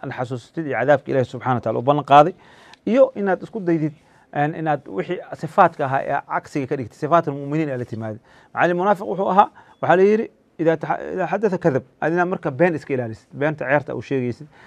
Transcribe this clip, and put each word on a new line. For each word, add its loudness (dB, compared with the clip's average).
aad -10
xasuusatid -8
iyo -4
cadaabka 2
Ilaahay 2
subxaanahu -2
wa -2
tacaala -2
u -6
ballan 2
qaaday, 8
iyo 4
inaad -2
isku -10
daydid, 0
en, -2
inaad -2
wixii -6
sifaadka 0
ahaa -2
ee -4
cagsiga -6
ka -6
dhigtid, -10
sifaatul 0
mu'miniin -4
aad -6
la -6
timaadid. -10
Maxaa 2
yeelay 0
munaafiq 0
wuxuu -2
ahaa, 4
waxaa 4
la 6
yidhi, 4
"إذا 4
تح-، -4
إذا -2
حدث 0
كذب." 2
Aad 0
inaad 2
marka -4
been 2
iska -6
ilaalisid, -6
beenta -4
ceerta 0
u -8
sheegaysid. -4